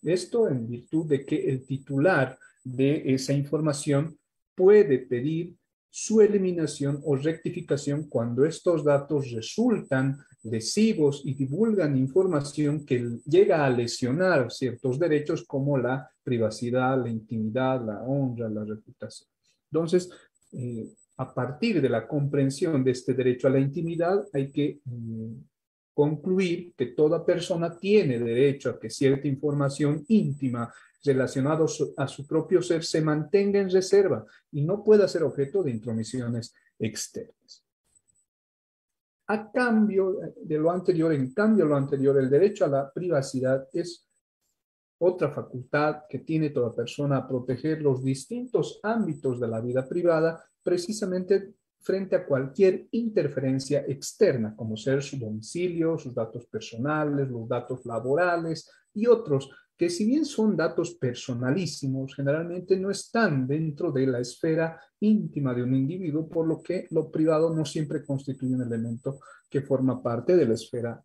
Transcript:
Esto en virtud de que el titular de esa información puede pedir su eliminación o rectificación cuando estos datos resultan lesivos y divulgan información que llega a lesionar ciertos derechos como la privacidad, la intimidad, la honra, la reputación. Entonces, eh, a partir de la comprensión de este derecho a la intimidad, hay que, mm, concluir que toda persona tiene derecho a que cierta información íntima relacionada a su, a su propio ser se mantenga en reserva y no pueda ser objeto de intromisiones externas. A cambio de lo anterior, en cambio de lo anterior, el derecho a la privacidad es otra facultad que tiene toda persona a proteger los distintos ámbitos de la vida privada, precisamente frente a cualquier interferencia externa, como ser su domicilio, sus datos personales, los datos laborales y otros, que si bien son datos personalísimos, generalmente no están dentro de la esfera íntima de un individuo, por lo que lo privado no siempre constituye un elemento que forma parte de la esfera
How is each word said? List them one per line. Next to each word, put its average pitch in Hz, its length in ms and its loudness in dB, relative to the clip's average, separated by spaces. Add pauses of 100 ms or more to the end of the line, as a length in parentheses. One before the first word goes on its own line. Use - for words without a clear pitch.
Esto 220 460 0
en 120 200 -2
virtud 156 380 -4
de 139 180 0
que 151 240 -2
el 131 160 -4
titular 139 760 0 (260)
de 135 500 2
esa 135 180 -2
información 143 880 -2 (360)
puede 185 440 8
pedir 156 580 -4 (320)
su - 340 2
eliminación 170 800 2
o 143 120 2
rectificación 151 920 -4
cuando 120 360 0
estos 160 380 0
datos 143 480 2
resultan 139 880 0 (260)
lesivos 147 800 0
y 143 100 -4
divulgan 160 640 0
información 147 880 0
que 120 420 -2
llega 170 380 6
a 135 60 4
lesionar 127 800 0
ciertos 123 480 -4
derechos 147 480 0
como 139 320 0
la 127 320 -2 (120)
privacidad, 123 800 0
la 120 100 -4
intimidad, 117 760 -2
la 107 180 -6
honra, 123 460 -2
la 107 160 -6
reputación. - 640 -14 (420)
Entonces, 170 400 0 (420)
eh, 120 360 -8 (300)
a 131 140 -8
partir 156 480 0
de 135 80 2
la 117 200 0
comprensión 143 720 0
de 127 100 2
este 123 220 -2
derecho 127 320 2
a 135 40 6
la 135 100 4
intimidad, 170 720 0
hay 139 180 -4
que, 147 340 -2
mm, 113 500 -10 (600)
concluir 170 800 0
que 127 120 -2
toda 156 380 2
persona 170 540 -2
tiene 190 400 2
derecho 127 520 2
a - 100 -10
que 113 80 -10
cierta 139 400 2
información 147 800 0
íntima 139 640 0 (320)
relacionada 135 600 2
a 151 40 2
su, - 280 -4
a 135 120 -2
su - 180 -12
propio 160 360 2
ser 165 200 0
se 165 200 0
mantenga 196 580 2
en 190 100 -2
reserva 185 540 2 (280)
y 143 100 -2
no 196 200 -2
pueda 208 240 6
ser 175 160 0
objeto 143 400 -2
de 147 80 0
intromisiones 113 840 -6 (240)
externas. - 840 -10 (1600)
A 214 240 -4
cambio 208 680 2 (180)
de 156 220 -4
lo 156 120 2
anterior, 175 420 2
en 131 200 0
cambio 208 320 4
de 147 60 2
lo 147 60 4
anterior, 135 420 2
el 131 120 2
derecho 185 340 4
a 160 40 2
la 139 240 0
privacidad 135 800 -2
es - 360 -8 (880)
otra 170 320 2
facultad 147 800 -2
que 135 120 -8
tiene 156 300 0
toda 123 240 -2
persona 139 440 -2
a - 100 -6
proteger 131 540 -2
los 131 200 2
distintos 175 800 -4
ámbitos 165 580 -2
de 117 80 -2
la 113 120 -4
vida 123 260 -2
privada, 165 560 0 (200)
precisamente 185 920 -2 (260)
frente 190 340 -2
a 180 100 0
cualquier 143 680 2
interferencia 143 960 0
externa, 135 640 0
como 110 220 -8
ser 139 260 0
su 139 160 -10
domicilio, 165 800 -4
sus 131 160 -12
datos 117 320 -6
personales, 139 840 -4
los 117 200 -8
datos 123 360 -6
laborales 160 840 -2 (240)
y 214 120 -2
otros, 214 440 2 (260)
que 175 140 0
si 208 160 -2
bien 285 180 2
son 220 320 0
datos 165 380 -2
personalísimos, 131 1200 -4
generalmente 170 640 -2
no 190 100 -4
están 190 600 0
dentro 156 420 -2
de 135 160 0
la 123 140 0
esfera 160 600 -2 (200)
íntima 165 520 0
de 123 120 -2
un 127 100 0
individuo, 160 540 -2
por 165 180 -2
lo 160 160 -2
que - 280 -6
lo 160 200 -2
privado 160 420 2
no 160 120 0
siempre 147 400 -4
constituye 135 500 -4
un 127 80 -2
elemento 117 560 -6 (320)
que 143 120 -2
forma 131 380 0
parte 120 360 0
de 156 100 6
la 110 80 2
esfera 117 500 -8